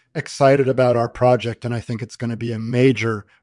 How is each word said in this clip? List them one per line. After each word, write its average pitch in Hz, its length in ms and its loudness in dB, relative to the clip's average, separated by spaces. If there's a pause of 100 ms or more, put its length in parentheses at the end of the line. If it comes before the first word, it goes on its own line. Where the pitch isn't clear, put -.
(140)
excited 139 520 2
about 123 300 2
our 117 140 0
project, 123 560 0
and 117 80 -4
I 117 60 -6
think 113 200 -8
it's - 160 -14
gonna 117 220 -8
be 117 140 -6
a 110 60 -6
major 113 680 0 (160)